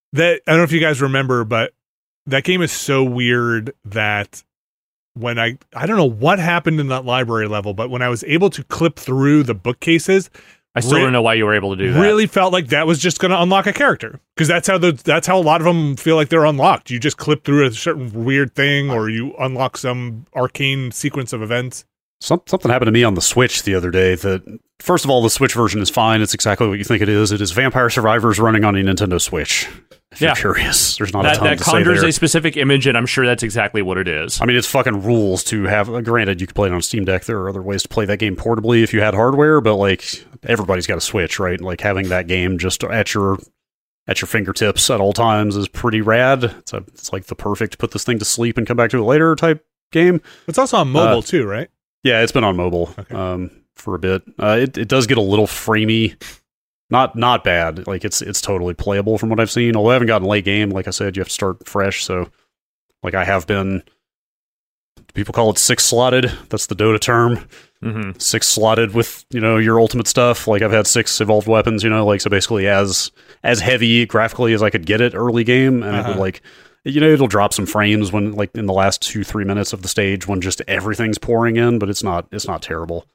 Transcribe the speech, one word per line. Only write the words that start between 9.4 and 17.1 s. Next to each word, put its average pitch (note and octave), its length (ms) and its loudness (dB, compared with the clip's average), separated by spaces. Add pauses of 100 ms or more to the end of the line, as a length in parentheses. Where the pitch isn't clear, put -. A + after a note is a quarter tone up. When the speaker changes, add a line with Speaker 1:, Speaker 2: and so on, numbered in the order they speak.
Speaker 1:
the A#2 120 -2
bookcases, E3 760 0 (440)
Speaker 2:
I B2 60 -2
still B2+ 180 2
Speaker 1:
re-, F3+ 40 2
Speaker 2:
don't B2+ 100 2
know B2 100 2
why A2+ 120 4
you A2 100 2
were G#2 100 2
able G2 220 0
to F#2+ 60 -4
do G2 100 0
that. D3 80 4
Speaker 1:
really G#3 260 4
felt F#3 260 2
like F3 160 -2
that D3+ 180 0
was D#3+ 140 2
just E3+ 180 -2
gonna F3 220 0
unlock F#3+ 260 2
a G3+ 60 -2
character, F#3 480 -2 (160)
'cause D#3 120 2
that's E3+ 200 0
how F#3+ 100 2
the, E3+ 140 4
that's D#3 340 0
how F#3 120 2
a F3+ 40 2
lot D#3 180 4
of D#3 60 2
'em D#3+ 300 2
feel D#3+ 200 2
like D3+ 120 2
they're E3 160 4
unlocked. D3+ 460 2
You A#2+ 100 -6
just C#3 160 -2